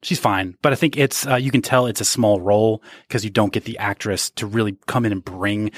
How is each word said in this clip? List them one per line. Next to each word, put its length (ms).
She's 160
fine. 420
But 120
I 40
think 220
it's, 280
uh, 100
you 140
can 120
tell 240
it's 160
a 40
small 360
role 400
'cause 160
you 60
don't 220
get 120
the 140
actress 540
to 140
really 300
come 200
in 60
and 120
bring, 540